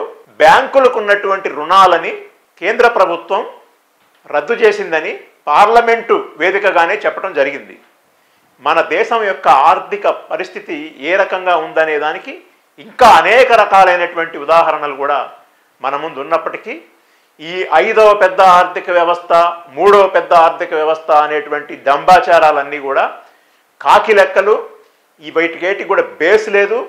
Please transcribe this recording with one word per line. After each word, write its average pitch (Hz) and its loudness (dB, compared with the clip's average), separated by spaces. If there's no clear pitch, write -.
బ్యాంకులకు 247 2
ఉన్నటువంటి 196 -2
రుణాలని 170 0
కేంద్ర 233 0
ప్రభుత్వం 185 -2
రద్దు 151 -2
చేసిందని 196 0
పార్లమెంటు 226 2
వేదికగానే 185 -2
చెప్పడం 190 -6
జరిగింది. 135 -4
మన 156 -2
దేశం 226 -4
యొక్క 190 -4
ఆర్థిక 180 0
పరిస్థితి 160 -10
ఏ 143 -6
రకంగా 185 -4
ఉందనే 156 -2
దానికి 175 -8
ఇంకా 220 0
అనేక 214 4
రకాలైనటువంటి 175 2
ఉదాహరణలు 151 0
కూడా 139 -4
మన 135 -4
ముందు 156 -10
ఉన్నప్పటికీ 160 -8
ఈ 175 -8
ఐదవ 208 4
పెద్ద 185 0
ఆర్థిక 180 2
వ్యవస్థ, 170 -2
మూడవ 196 4
పెద్ద 185 -2
ఆర్థిక 165 2
వ్యవస్థ 156 -4
అనేటువంటి 147 -2
డంబాచారాలన్నీ 156 2
కూడా 139 -4
కాకి 208 4
లెక్కలు. 190 2
ఈ 151 -20
బయటికేటి 165 -4
కూడా 175 -2
బేస్ 214 0
లేదు. 202 0